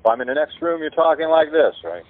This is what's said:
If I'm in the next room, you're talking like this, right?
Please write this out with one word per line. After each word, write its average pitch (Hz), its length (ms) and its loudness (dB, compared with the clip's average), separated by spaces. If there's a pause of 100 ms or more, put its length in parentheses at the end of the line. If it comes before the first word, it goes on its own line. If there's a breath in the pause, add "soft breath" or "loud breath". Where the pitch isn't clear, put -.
If - 100 -2
I'm 120 100 -2
in 123 80 -4
the 127 60 -4
next 147 280 -4
room, 170 180 -4
you're 156 100 -6
talking 160 380 0
like 160 240 2
this, 139 220 2 (100)
right? 85 260 -12